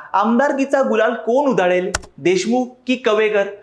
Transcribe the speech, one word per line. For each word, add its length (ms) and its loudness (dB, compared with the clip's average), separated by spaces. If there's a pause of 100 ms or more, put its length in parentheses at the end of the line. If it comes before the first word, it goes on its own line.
(120)
आमदारकीचा 680 2
गुलाल 320 0
कोण 360 0
उधळेल, 400 0 (280)
देशमुख 480 0 (200)
की 100 0
कवेकर? 500 0 (160)